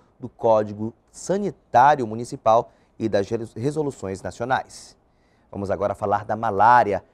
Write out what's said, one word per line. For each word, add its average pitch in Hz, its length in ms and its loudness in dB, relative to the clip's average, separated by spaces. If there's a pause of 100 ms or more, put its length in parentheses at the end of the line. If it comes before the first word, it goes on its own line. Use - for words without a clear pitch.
(200)
do 123 80 -14
Código 107 680 0 (160)
Sanitário 147 960 0
Municipal 117 640 -2 (260)
e 113 100 -4
das 101 220 0
resolu-, 113 260 -6
resoluções 127 680 -6
nacionais. - 760 -8 (540)
Vamos 98 180 -8
agora 98 240 -2
falar 104 320 -2
da 107 100 -4
malária. 107 680 4 (100)